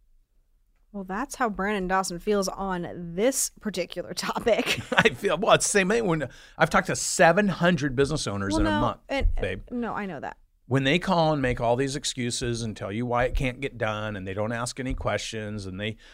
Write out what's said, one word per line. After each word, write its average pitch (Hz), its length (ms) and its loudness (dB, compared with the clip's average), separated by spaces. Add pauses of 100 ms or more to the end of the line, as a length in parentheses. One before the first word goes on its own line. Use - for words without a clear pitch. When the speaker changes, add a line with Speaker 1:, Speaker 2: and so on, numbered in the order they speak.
(920)
Speaker 1:
Well, 202 120 -10
that's 202 320 -8
how 247 120 0
Brandon 196 380 -2
Dawson 185 320 0
feels 202 300 0
on 175 640 -6
this 240 460 2
particular 175 520 -6
topic. - 760 0
Speaker 2:
<laughs> 240 80 -4
I 196 140 6
feel, 160 280 -2
well, 196 160 6
it's 156 120 6
the - 40 -2
same 185 180 4
thing 226 180 2
when 156 220 0 (300)
I've 160 120 4
talked 180 180 2
to 151 80 -2
seven 185 520 4
hundred 151 460 2
business 139 320 2
owners 98 260 -2
Speaker 1:
Well, - 100 2
Speaker 2:
in - 40 4
a - 40 2
Speaker 1:
no, 302 100 0
Speaker 2:
month, - 280 0
Speaker 1:
and, 277 180 2 (100)
and - 60 -2
Speaker 2:
babe. - 280 -4
Speaker 1:
no, 233 240 -4
I 202 120 -6
know 156 140 -8
that. - 160 -10 (300)
Speaker 2:
When 135 180 2
they 156 160 4
call 165 320 4
and 143 100 0
make 123 180 0
all 120 140 2
these 131 220 0
excuses 120 680 -4
and 110 140 -6
tell 101 160 -8
you 117 120 -2
why 120 200 0
it 127 100 0
can't 127 260 -2
get 135 180 -6
done, 107 380 -2
and 95 100 -8
they 95 80 -6
don't 107 180 -2
ask 120 260 -6
any 127 160 -4
questions, 104 720 -4
and 92 140 -8
they 107 160 -4 (180)